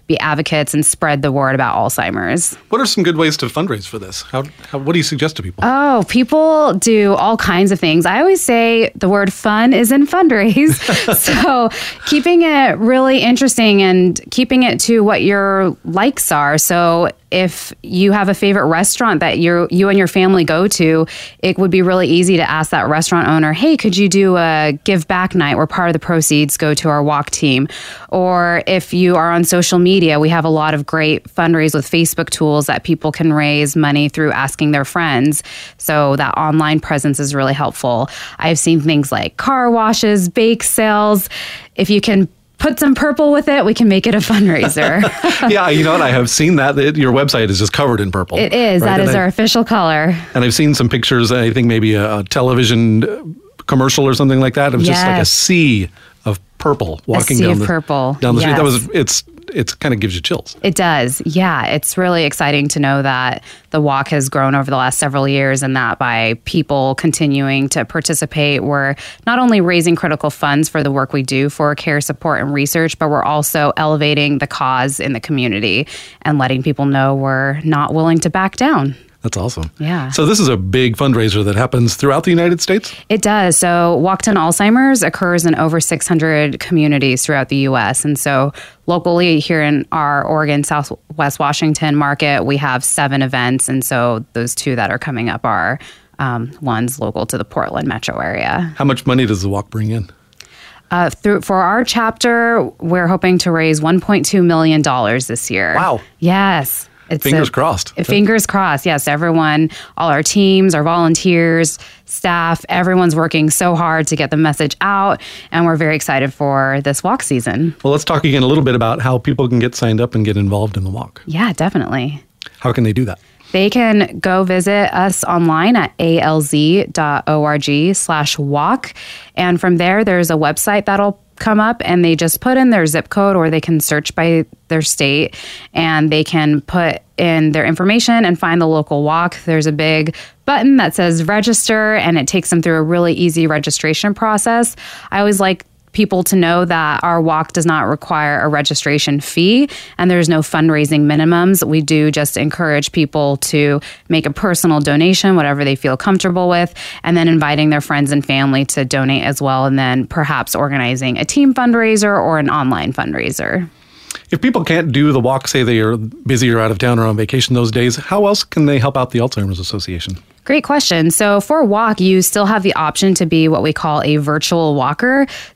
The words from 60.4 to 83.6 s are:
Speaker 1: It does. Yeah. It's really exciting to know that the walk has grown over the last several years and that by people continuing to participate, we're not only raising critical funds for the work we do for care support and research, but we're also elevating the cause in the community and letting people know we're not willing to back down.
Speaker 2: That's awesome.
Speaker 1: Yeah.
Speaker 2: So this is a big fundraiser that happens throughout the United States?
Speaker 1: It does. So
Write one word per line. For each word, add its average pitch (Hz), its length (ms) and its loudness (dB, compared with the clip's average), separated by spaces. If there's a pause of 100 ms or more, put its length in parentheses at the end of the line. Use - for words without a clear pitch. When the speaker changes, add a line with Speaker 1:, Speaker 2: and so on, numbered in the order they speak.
Speaker 1:
It 190 100 0
does. 147 500 0
Yeah. 165 420 -2
It's - 300 -4
really 180 280 0
exciting 143 440 -2
to 147 120 -4
know 139 220 2
that 127 420 -2 (260)
the 156 100 0
walk 143 280 0
has 139 200 -2
grown 135 280 0
over 135 120 -2
the 139 80 -2
last 127 220 -2
several 139 300 -2
years 135 340 0
and 135 140 -2
that 120 240 -2
by 113 360 -2 (100)
people 135 500 -2
continuing 139 720 -2
to 139 160 -4
participate, 147 800 -4
we're 139 320 -2 (280)
not 240 140 0
only 233 220 2
raising 170 340 2
critical 151 360 -2
funds 147 380 0
for 156 140 -4
the 139 80 -2
work 135 220 -2
we 139 100 -2
do 135 260 -2
for 147 280 -2
care 151 240 -2
support 151 400 -4
and 139 120 -4
research, 151 460 -2
but 160 100 -2
we're 147 160 0
also 147 520 0
elevating 147 640 0
the 143 100 -4
cause 131 500 -2
in - 140 -4
the 113 80 -6
community 113 640 -2 (360)
and 151 160 0
letting 131 220 0
people 139 240 -2
know 135 300 2
we're 135 460 -2
not 151 340 -2
willing 165 240 2
to 156 100 0
back 190 280 -2
down. 156 400 0 (260)
Speaker 2:
That's 110 160 -4
awesome. 90 420 -6
Speaker 1:
Yeah. 151 300 -4
Speaker 2:
So 151 140 0
this 208 140 2
is 196 80 2
a 131 100 2
big 110 400 0
fundraiser 110 480 0
that 101 120 0
happens 120 400 0
throughout 139 260 0
the 190 80 0
United 170 300 2
States? - 340 -2 (140)
Speaker 1:
It 208 140 0
does. 208 340 2
So 175 400 2